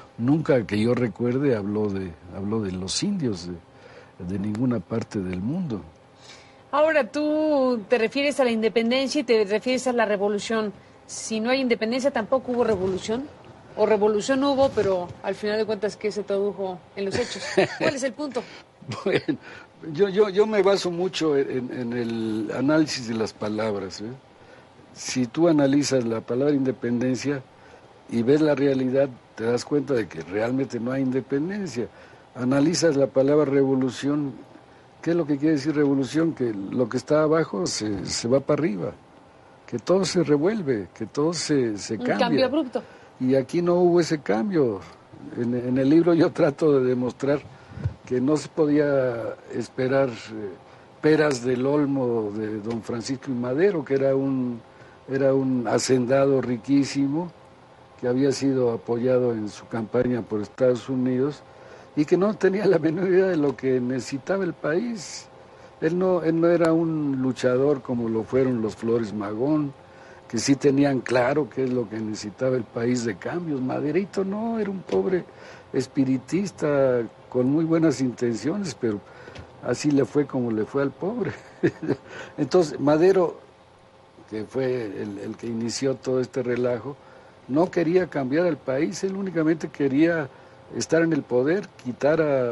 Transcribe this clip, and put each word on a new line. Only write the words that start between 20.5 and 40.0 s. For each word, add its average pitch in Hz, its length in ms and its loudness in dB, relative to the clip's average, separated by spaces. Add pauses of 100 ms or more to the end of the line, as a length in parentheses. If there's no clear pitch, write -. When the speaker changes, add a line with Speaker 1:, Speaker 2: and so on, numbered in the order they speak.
Speaker 1:
baso 185 280 2
mucho 170 480 0
en, 127 340 -2
en 120 220 -6
el 113 640 -4
análisis 135 520 2
de 113 60 -4
las 110 180 -2
palabras, 104 680 -6
¿eh? 110 80 -10 (840)
Si - 340 -4
tú 165 220 2
analizas 139 560 2
la 113 160 -4
palabra 139 340 0
independencia 127 880 -2 (680)
y 117 120 -2
ves 143 180 4
la 151 140 4
realidad, 135 540 2 (260)
te 110 100 -8
das 120 200 0
cuenta 143 300 0
de 110 120 0
que 80 160 -12
realmente 117 560 -2
no 120 140 -4
hay 135 100 -2
independencia. 139 840 -4 (460)
Analizas 139 600 2
la 139 120 4
palabra 143 380 4
revolución, 135 840 0 (720)
¿qué 165 80 -2
es 175 60 2
lo 165 100 0
que 147 120 0
quiere 156 180 4
decir 143 180 -2
revolución? 139 580 2
Que 120 200 -2
lo 104 360 -2
que 127 100 -4
está 151 240 2
abajo 156 440 0
se, 104 400 -4
se 90 220 -4
va 135 120 4
para 143 200 0
arriba, 170 320 -4 (760)
que 120 120 -6
todo 185 260 2